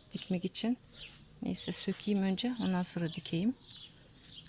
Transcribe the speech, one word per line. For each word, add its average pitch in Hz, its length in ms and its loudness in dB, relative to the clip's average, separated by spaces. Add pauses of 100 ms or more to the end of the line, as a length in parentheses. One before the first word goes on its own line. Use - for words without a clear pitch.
(140)
dikmek - 320 0
için. 233 320 2 (640)
Neyse - 300 -2
sökeyim 196 500 0
önce, 190 400 2
ondan 185 220 4
sonra 170 300 0
dikeyim. 175 420 2 (920)